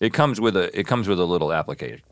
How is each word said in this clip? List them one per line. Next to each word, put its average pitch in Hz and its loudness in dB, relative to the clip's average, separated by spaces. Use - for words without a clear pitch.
it 110 2
comes 139 2
with 110 2
a, 87 0
it 98 -4
comes 120 -2
with 95 2
a 87 2
little 82 0
applicator, 76 -6